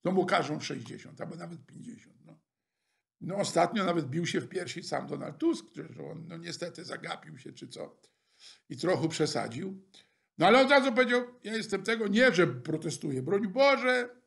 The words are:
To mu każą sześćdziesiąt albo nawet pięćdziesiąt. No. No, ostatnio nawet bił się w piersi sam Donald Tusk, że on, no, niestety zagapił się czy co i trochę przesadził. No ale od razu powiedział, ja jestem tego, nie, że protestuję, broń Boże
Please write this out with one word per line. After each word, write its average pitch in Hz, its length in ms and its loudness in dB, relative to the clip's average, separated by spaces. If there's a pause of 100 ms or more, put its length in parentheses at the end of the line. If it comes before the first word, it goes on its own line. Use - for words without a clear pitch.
To 180 100 0
mu 185 140 4
każą 151 340 0
sześćdziesiąt - 600 -10
albo - 140 -10
nawet 170 300 -14
pięćdziesiąt. - 500 -18 (100)
No. 160 140 -20 (800)
No, 180 140 -6
ostatnio 190 480 2
nawet 170 260 0
bił 165 160 -2
się 180 160 -2
w - 80 -12
piersi 175 340 -8
sam 139 240 -6
Donald 143 300 -10
Tusk, 330 280 0 (240)
że - 220 -14
on, 165 160 -14
no, 170 100 -12
niestety 165 480 -10
zagapił 165 520 -12
się 139 160 -16
czy - 140 -18
co - 320 -14 (720)
i 139 80 -12
trochę 160 320 0
przesadził. 147 720 -4 (560)
No 160 100 2
ale 240 140 10
od 254 80 6
razu 277 240 6
powiedział, 247 320 2 (180)
ja 208 120 -8
jestem 196 280 -2
tego, 220 240 -2
nie, 226 260 6
że 170 140 6
protestuję, 147 760 -4
broń 196 260 0
Boże 254 600 4 (160)